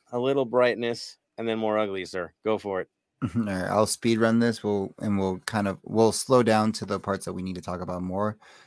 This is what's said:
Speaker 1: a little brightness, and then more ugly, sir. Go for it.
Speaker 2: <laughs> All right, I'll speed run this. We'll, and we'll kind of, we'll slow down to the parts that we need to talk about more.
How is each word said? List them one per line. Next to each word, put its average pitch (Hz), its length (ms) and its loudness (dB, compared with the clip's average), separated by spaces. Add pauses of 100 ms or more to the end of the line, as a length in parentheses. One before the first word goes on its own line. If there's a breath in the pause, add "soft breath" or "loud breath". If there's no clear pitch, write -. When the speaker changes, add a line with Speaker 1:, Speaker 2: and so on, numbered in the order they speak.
(100)
Speaker 1:
a 123 80 -4
little 135 260 0
brightness, 117 720 0 (200)
and 113 120 -6
then 113 100 0
more 107 200 0
ugly, 98 260 -2
sir. 87 280 -8 (120)
Go 107 140 2
for 95 220 -4
it. - 80 -8 (340)
Speaker 2:
<laughs> - 0 -
All 117 200 -2
right, 95 280 -2
I'll 104 160 4
speed 117 320 0
run 113 220 4
this. 117 240 0
We'll, 101 340 -2
and 104 200 -2
we'll 95 220 0
kind 101 280 -2
of, 92 160 -4
we'll 110 260 4
slow 127 320 4
down 110 300 4
to 107 120 -10
the 98 140 -4
parts 98 280 -4
that 95 60 -6
we 92 100 -8
need 92 120 -6
to 90 80 -10
talk 90 180 -8
about 90 220 -6
more. 98 340 -2 (300 soft breath)